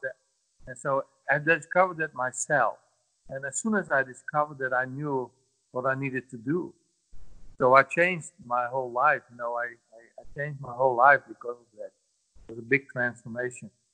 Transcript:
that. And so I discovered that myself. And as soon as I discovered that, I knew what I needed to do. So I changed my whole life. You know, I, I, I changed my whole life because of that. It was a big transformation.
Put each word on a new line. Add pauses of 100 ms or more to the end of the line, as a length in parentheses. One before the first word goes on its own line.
that. (520)
And
so (260)
I
discovered
that
myself. (540)
And
as
soon
as
I
discovered
that,
I
knew (420)
what
I
needed
to
do. (840)
So
I
changed (140)
my
whole
life. (100)
You
know,
I,
I,
I (140)
changed
my
whole
life
because
of
that. (560)
It
was
a
big
transformation. (240)